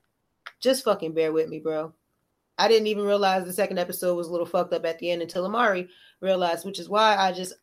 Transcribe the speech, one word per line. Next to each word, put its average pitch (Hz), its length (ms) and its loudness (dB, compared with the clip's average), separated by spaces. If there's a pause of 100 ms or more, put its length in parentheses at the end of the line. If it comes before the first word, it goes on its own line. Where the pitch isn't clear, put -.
(600)
Just 262 260 0
fucking 165 280 0
bear 160 180 0
with 160 180 0
me, 160 100 -10
bro. 156 340 -6 (640)
I 196 100 4
didn't 214 200 6
even 208 180 0
realize 190 400 2
the 180 80 -8
second 190 240 -2
episode 180 380 -2
was 170 120 -4
a 165 40 -12
little 170 160 -2
fucked 175 260 -2
up 165 140 -2
at 165 100 -4
the 175 140 -4
end 170 100 -2
until 175 240 -4
Amari 196 420 0 (320)
realized, 180 460 0
which 196 140 -10
is 170 100 -12
why 214 260 4
I 190 160 2
just 180 320 -8